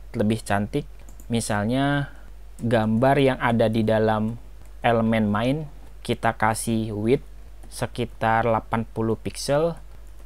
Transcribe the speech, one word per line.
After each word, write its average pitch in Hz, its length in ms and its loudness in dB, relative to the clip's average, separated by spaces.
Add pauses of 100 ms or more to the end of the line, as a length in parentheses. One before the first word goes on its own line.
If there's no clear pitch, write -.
(180)
lebih 110 240 2
cantik. 104 440 0 (440)
Misalnya 123 800 0 (520)
gambar 117 560 4
yang 127 200 4
ada 117 320 4
di 113 120 2
dalam 110 560 2 (440)
elemen 113 440 4
main, 117 300 2 (460)
kita 117 360 0
kasih 110 560 0
width 110 320 2 (440)
sekitar 113 760 0
delapan 113 360 0
puluh 110 320 -2
pixel, 151 640 -2 (480)